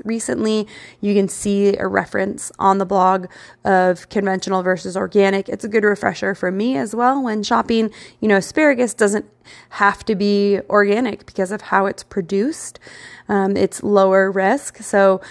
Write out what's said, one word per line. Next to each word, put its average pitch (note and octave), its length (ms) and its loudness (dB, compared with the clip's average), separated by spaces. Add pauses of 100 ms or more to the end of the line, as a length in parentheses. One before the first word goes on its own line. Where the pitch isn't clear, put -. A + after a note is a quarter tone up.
recently. A3 600 -2 (360)
You G3+ 120 0
can G3 140 2
see G3+ 480 0
a - 100 -4
reference F#3+ 720 -4
on G3 200 2
the G3 80 -2
blog F#3 400 2 (400)
of F#3 420 2
conventional F#3+ 560 -2
versus F3+ 320 -2
organic. G3 540 0
It's A3 160 -8
a - 20 -8
good G#3 160 0
refresher G3 520 0
for F#3 160 -4
me A3+ 260 -2
as A#3 180 -6
well B3+ 260 2
when G#3+ 220 -2
shopping. A3+ 480 0 (300)
You G#3+ 80 0
know, G3 80 4
asparagus B3 560 2
doesn't G#3 320 0 (460)
have G3+ 340 0
to A3 100 -2
be G3+ 540 0
organic G#3 560 0
because F#3 260 -6
of G#3 120 -8
how G3 240 0
it's - 160 -8
produced. G3+ 760 -4 (480)
Um, G3 300 0
it's G3 260 -2
lower F#3+ 480 4
risk. G3 460 -2
So, G3 420 2 (120)